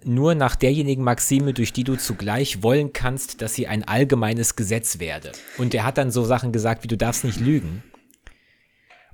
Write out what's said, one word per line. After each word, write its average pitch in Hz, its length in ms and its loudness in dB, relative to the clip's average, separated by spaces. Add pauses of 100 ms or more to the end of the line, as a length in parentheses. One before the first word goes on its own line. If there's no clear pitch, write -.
nur 135 300 4
nach 139 200 2
derjenigen 139 480 2
Maxime, 135 520 2
durch 120 180 0
die 123 120 0
du 131 120 0
zugleich 107 680 -4
wollen 139 300 2
kannst, - 480 -4
dass 110 140 -6
sie - 140 -4
ein 107 200 -2
allgemeines 117 680 2
Gesetz 110 420 -2
werde. 76 340 -8 (240)
Und 123 180 0
er 110 100 0
hat 131 120 0
dann 135 140 2
so 120 140 0
Sachen 120 280 0
gesagt, 113 300 0
wie 117 60 -8
du 117 100 0
darfst 117 260 -2
nicht 107 160 -2
lügen. 113 420 0 (1300)